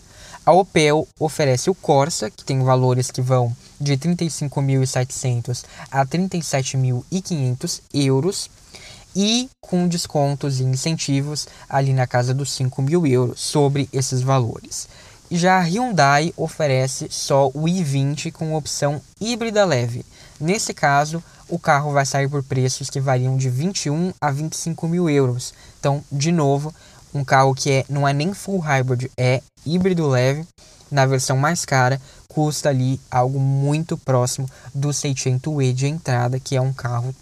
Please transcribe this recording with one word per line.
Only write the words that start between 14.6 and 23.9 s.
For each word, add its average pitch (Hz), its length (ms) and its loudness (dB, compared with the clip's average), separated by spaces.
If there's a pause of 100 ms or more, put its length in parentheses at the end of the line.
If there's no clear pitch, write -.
Já 180 260 4
a 185 40 2
Hyundai 165 760 2
oferece 135 720 -2
só 139 460 2
o 156 120 -2
i 180 160 0
vinte 139 460 -2
com 160 240 -6
opção 147 480 -2 (180)
híbrida 214 460 0
leve. 120 400 0 (340)
Nesse 196 360 -2
caso, 151 480 0 (260)
o 175 80 -4
carro 147 340 2
vai 139 140 2
sair 139 240 -2
por 143 140 -2
preços 135 460 -2
que 139 120 -4
variam 131 340 0
de 131 140 0
vinte 156 360 -2
e 147 40 0
um 170 320 0